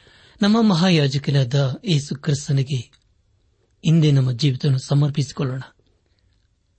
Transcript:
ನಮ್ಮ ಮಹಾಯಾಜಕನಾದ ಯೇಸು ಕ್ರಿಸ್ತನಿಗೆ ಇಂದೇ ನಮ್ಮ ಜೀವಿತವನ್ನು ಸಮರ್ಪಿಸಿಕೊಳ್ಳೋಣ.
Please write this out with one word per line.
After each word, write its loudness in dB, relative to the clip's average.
ನಮ್ಮ 4
ಮಹಾಯಾಜಕನಾದ 0
ಯೇಸು -2
ಕ್ರಿಸ್ತನಿಗೆ -4
ಇಂದೇ 4
ನಮ್ಮ 2
ಜೀವಿತವನ್ನು 0
ಸಮರ್ಪಿಸಿಕೊಳ್ಳೋಣ. -2